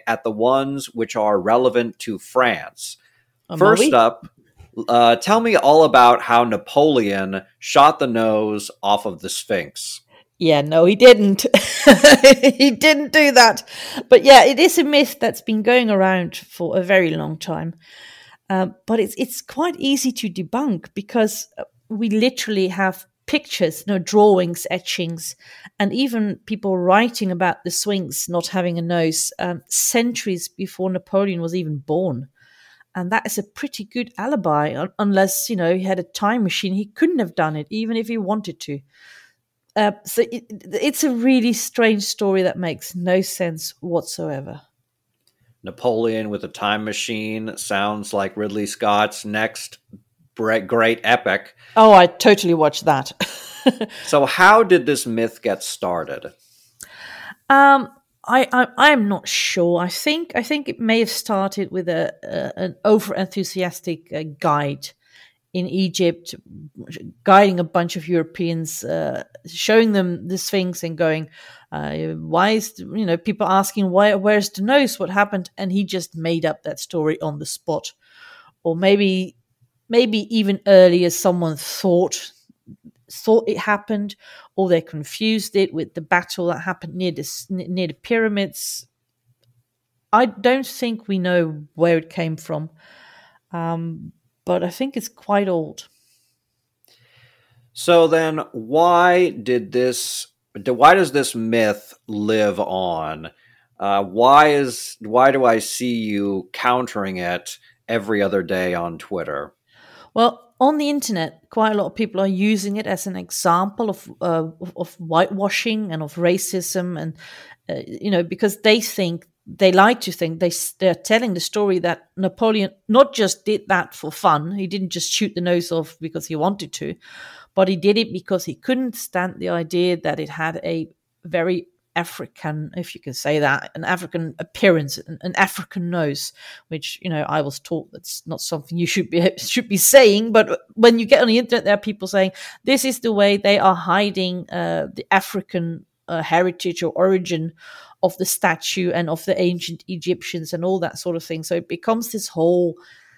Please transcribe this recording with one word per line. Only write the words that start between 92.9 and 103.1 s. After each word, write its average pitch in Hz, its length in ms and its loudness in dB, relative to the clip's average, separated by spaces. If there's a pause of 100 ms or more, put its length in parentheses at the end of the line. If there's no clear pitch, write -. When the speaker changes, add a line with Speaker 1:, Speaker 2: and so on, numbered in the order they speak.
Speaker 2:
Um, 165 640 -8 (360)
but 180 160 -2
I 175 60 -4
think 269 260 -8
it's - 140 -10
quite 202 360 -4
old. 165 420 -6 (1900)
Speaker 1:
So 170 340 4
then 160 300 0 (140)
why 175 760 4
did 110 440 -4
this, - 560 -4 (380)
why 131 280 6
does 180 180 0
this 135 220 -2
myth 113 580 -2 (140)
live 104 520 0
on? 80 720 -6 (480)